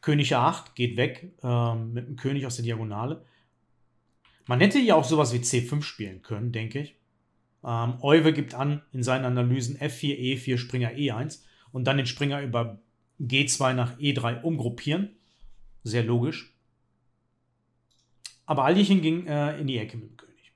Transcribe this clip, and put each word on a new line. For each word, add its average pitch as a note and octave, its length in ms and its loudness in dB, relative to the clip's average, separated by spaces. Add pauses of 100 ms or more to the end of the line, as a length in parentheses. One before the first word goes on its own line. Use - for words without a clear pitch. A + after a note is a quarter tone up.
König D3 360 2
A B2 100 4
acht - 300 -2
geht A#2+ 200 0
weg, D3 360 -2 (100)
ähm, A#2 500 0
mit A#2+ 140 -8
dem C#3+ 80 -10
König C3+ 320 -4
aus B2 80 -6
der A#2+ 80 -8
Diagonale. A2+ 640 -6 (1200)
Man B2 140 2
hätte G3+ 180 6
hier A3 180 6
auch D#3 60 6
sowas C#3 300 4
wie A#2+ 80 0
C B2 200 0
fünf D3 240 -4
spielen F#2+ 380 -10
können, A#2 300 -6
denke A2+ 260 -6
ich. D3 160 -10 (720)
Ähm, A#2 360 -2
Euwe D#3 320 6
gibt - 220 -4
an D3 280 -2 (100)
in B2+ 100 -4
seinen C3 220 0
Analysen B2 500 0
F C#3+ 220 -6
vier, C#3+ 200 -2
E B2+ 200 -2
vier, B2 220 -2
Springer B2 380 -4
E C#3 140 -2
eins B2 340 -8 (280)
und B2+ 160 -2
dann C3+ 80 2
den C3+ 100 0
Springer C#3+ 360 -4
über A#2 380 -4 (380)
G C3+ 280 2
zwei C3 260 0
nach B2 260 -2
E C#3+ 140 0
drei A#2+ 280 -2
umgruppieren. D#3 760 -4 (680)
Sehr A#2 220 0
logisch. A#2+ 520 -2 (1900)
Aber C#3+ 180 0
Aljechin F#3 400 6
ging, E3 240 0
äh, D3 320 -2
in D3 80 -4
die C3 120 -2
Ecke G#2+ 180 -8
mit G#2+ 140 -14
dem - 80 -20
König. - 380 -20